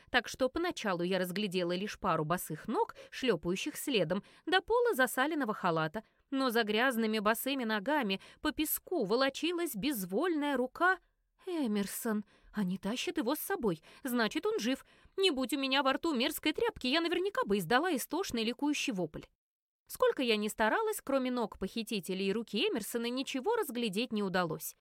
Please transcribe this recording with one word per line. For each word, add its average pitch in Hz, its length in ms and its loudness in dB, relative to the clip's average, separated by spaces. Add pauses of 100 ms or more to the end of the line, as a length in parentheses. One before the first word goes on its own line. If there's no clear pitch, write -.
так 247 180 2
что 254 220 0
поначалу 226 520 -2
я 180 160 2
разглядела 180 540 0
лишь 185 260 -4
пару 160 280 0
босых 165 420 -4
ног, 359 260 -2 (160)
шлёпающих 190 680 -2
следом, 190 440 0 (240)
до 359 140 4
пола 453 360 2
засаленного 262 580 2
халата. 165 500 0 (260)
Но 269 200 2
за 233 140 4
грязными 220 560 2
босыми 233 440 0
ногами 220 560 0 (220)
по 302 100 0
песку 302 540 -2
волочилась 269 720 0
безвольная 277 800 0
рука. 339 420 2 (480)
«Эмерсон! 214 760 -2 (300)
Они 190 240 -2
тащат 240 400 -4
его 285 180 2
с - 40 -6
собой! 294 420 -2 (220)
Значит, 240 420 0
он 427 140 0
жив! 240 260 -2 (320)
Не 381 140 4
будь 262 220 -2
у 285 60 -2
меня 269 240 2
во 269 100 4
рту 320 200 0
мерзкой 294 400 0
тряпки, 453 340 -2
я 302 140 2
наверняка 359 440 0
бы 214 120 2
издала 254 380 2
истошный 240 480 -2
ликующий 277 500 -2
вопль». - 300 -4 (640)
Сколько 466 360 2
я 226 140 2
ни 208 100 0
старалась, 359 560 0
кроме 254 280 0
ног 247 260 -2
похитителя 196 640 -4
и 190 80 2
руки 214 280 -2
Эмерсона 233 500 -2
ничего 262 460 -2
разглядеть 240 580 -2
не 208 100 0
удалось. 175 580 -2